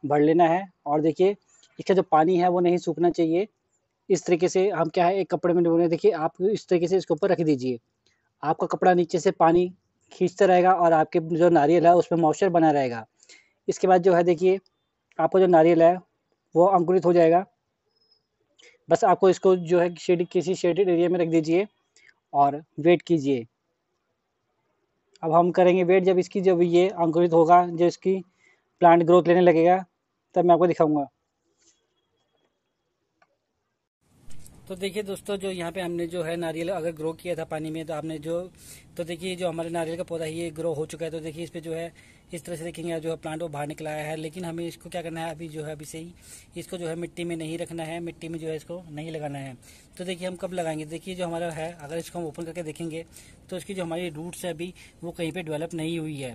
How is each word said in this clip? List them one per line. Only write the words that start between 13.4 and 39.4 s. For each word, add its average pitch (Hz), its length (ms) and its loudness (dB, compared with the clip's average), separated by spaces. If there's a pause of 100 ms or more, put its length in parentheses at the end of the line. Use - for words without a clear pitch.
इसके 190 180 -2
बाद 180 160 4
जो 185 120 4
है 175 100 4
देखिए 180 340 2 (600)
आपका 165 220 2
जो 190 60 4
नारियल 165 360 6
है 170 140 6 (580)
वो 170 140 6
अंकुरित 180 360 2
हो 175 80 4
जाएगा। 170 320 4 (1400)
बस 165 160 2
आपको 185 240 4
इसको 185 280 4
जो 175 240 0
है 175 140 -2
शेड-, 175 320 -2
किसी 180 280 -4
शेडेड 180 340 0
एरिया 175 200 2
में 180 100 0
रख 165 100 -2
दीजिए 165 380 0 (680)
और 143 300 0 (180)
वेट 165 220 4
कीजिए। 139 440 -2 (1800)
अब 165 100 -2
हम 175 180 6
करेंगे 180 340 4
वेट, 185 200 4
जब 180 140 6
इसकी 185 220 0
जब 180 220 4
ये 175 260 4
अंकुरित 170 440 2
होगा, 170 340 6
जो 175 200 0
इसकी 190 300 0 (640)
प्लांट 170 220 8
ग्रोथ 170 260 6
लेने 175 120 6
लगेगा, 175 440 4 (500)
तब 175 100 2
मैं 175 100 6
आपको 170 120 4
दिखाऊंगा। 151 400 0 (3500)
तो 190 60 -10
देखिए 190 280 -8
दोस्तों, 196 340 -8
जो 190 140 -6
यहाँ 170 220 -8
पे 190 80 -8
हमने 170 260 -6
जो 175 160 -6
है 160 140 -6
नारियल 165 320 -6
अगर 170 240 -6
ग्रो 156 200 -8
किया 170 220 -8
था 160 100 -8
पानी 156 260 -8
में, 160 160 -8
तो 160 80 -8
आपने 156 240 -10
जो, 165 220 -6 (560)
तो 175 80 -8
देखिए 175 320 -10
जो 180 120 -6